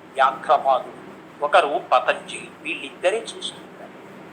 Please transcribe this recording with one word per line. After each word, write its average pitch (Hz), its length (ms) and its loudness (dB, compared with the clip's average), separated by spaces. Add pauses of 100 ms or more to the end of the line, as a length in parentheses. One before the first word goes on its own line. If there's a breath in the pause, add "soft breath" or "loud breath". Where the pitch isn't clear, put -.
(140)
వ్యాఘ్రపాదుడు, - 1300 0
ఒకరు 156 360 4 (100)
పతంజలి. 127 600 0 (100)
వీళ్ళిద్దరే 151 560 -4
చూస్తుంటారు. - 720 -12 (420)